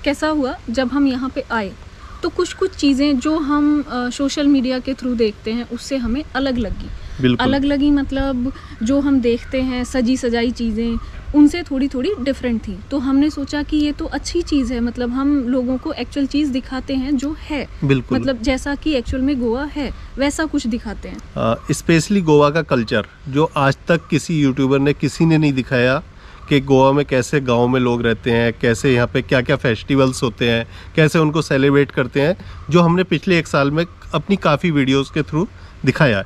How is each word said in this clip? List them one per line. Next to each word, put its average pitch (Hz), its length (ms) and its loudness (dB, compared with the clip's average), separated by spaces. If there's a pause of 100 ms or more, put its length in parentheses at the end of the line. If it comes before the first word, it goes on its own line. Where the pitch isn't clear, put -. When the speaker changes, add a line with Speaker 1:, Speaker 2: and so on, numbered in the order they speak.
Speaker 1:
कैसा 294 240 -2
हुआ 285 280 -2 (140)
जब 247 180 -2
हम 277 180 2
यहाँ 254 240 -2
पे 262 200 -8
आए 214 220 -4 (500)
तो 339 60 -2
कुछ-कुछ 359 460 -2
चीज़ें 277 440 2
जो 311 200 0
हम, 294 440 2
अ, 247 280 -4
social 277 360 -2
media 262 320 4
के 262 160 -4
through 247 220 -4
देखते 220 360 -2
हैं 240 180 -6
उससे 247 260 -6
हमें 247 280 -2 (100)
अलग 262 240 -2
लगी। 190 300 -6 (340)
Speaker 2:
बिल्कुल। 127 240 2
Speaker 1:
अलग 269 180 2
लगी 285 260 2
मतलब 269 640 -2 (300)
जो 277 180 2
हम 277 200 2
देखते 240 420 0
हैं 247 220 -2
सजी 254 320 0
सजाई 233 340 0
चीज़ें 226 460 -2 (380)
उनसे 294 280 6
थोड़ी-थोड़ी 269 580 -2
different 247 480 -2
थी। 185 100 -8 (120)
तो 277 80 -2
हमने 269 320 4
सोचा 294 320 -6
कि 302 140 -2
ये 294 160 2
तो 320 120 -6
अच्छी 339 380 -4
चीज़ 262 300 0
है, 240 80 -2
मतलब 240 300 -2
हम 269 380 0
लोगों 254 300 0
को 320 140 -6
actual 269 340 -4
चीज़ 285 240 0
दिखाते 262 440 -4
हैं 269 220 0
जो 277 220 -4
है। 277 300 -6 (160)
Speaker 2:
बिल्कुल। 135 340 0
Speaker 1:
मतलब 247 240 -2
जैसा 269 320 -2
कि 311 180 -4
एक्चुअल 262 300 -2
में 269 180 0
गोवा 247 240 -2
है 285 300 -6 (240)
वैसा 285 260 0
कुछ 285 220 -4
दिखाते 214 420 -6
हैं। 226 100 -14 (180)
Speaker 2:
अ, 117 340 0
especially 170 520 2
गोवा 147 280 6
का 160 120 0
culture 117 440 0 (220)
जो 147 280 0
आज 135 200 4 (120)
तक 170 120 2 (100)
किसी 147 320 0
YouTuber 135 360 2
ने, 143 140 2
किसी 156 340 0
ने 160 120 4
नहीं 151 140 2
दिखाया 131 500 0 (460)
कि 143 120 4
गोवा 135 320 6
में 147 120 2
कैसे 135 360 0
गांव 123 280 2
में 131 120 2
लोग 120 220 0
रहते 117 280 0
हैं, 117 300 2
कैसे 123 340 2
यहाँ 120 120 2
पे 127 160 -2
क्या-क्या 131 340 0
festivals 131 680 0
होते 117 280 0
हैं, 117 160 0 (300)
कैसे 160 220 4
उनको 156 240 2
celebrate 139 480 2
करते 131 300 -2
हैं, 156 160 2 (340)
जो 170 100 6
हमने 175 240 4
पिछले 180 340 0
एक 156 80 -2
साल 143 240 2
में 165 160 0 (280)
अपनी 175 220 0
काफ़ी 170 340 2
videos 135 440 2
के 156 80 -2
through 160 240 -2 (380)
दिखाया 127 340 2
है। 95 80 -6